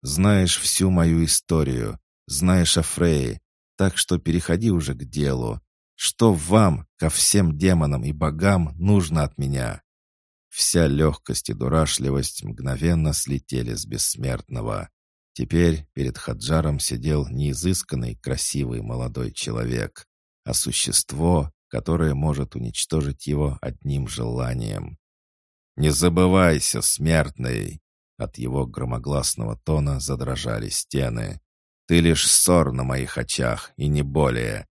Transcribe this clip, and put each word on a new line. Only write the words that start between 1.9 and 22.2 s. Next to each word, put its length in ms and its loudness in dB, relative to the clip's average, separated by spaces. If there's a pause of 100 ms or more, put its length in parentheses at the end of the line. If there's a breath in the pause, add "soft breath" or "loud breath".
знаешь 500 2
о 60 2
Фрейе, 580 0 (360)
так 200 0
что 220 0
переходи 520 0
уже 240 0
к 100 -12
делу. 560 -4 (340)
Что 380 2
вам, 540 4 (100)
ко 140 0
всем 460 2
демонам 480 2
и 80 -2
богам, 680 0
нужно 460 2
от 140 -8
меня?» 440 -4 (680)
Вся 340 2
легкость 600 0
и 60 -4
дурашливость 880 0
мгновенно 720 0
слетели 600 -4
с 120 -8
бессмертного. 1040 -6 (420)
Теперь 600 0
перед 240 -6
Хаджаром 600 -2
сидел 500 -2
не 240 -4
изысканный, 640 -4
красивый 680 -6
молодой 500 -6
человек, 720 -6 (380)
а 80 -6
существо, 1000 0 (180)
которое 460 0
может 400 -2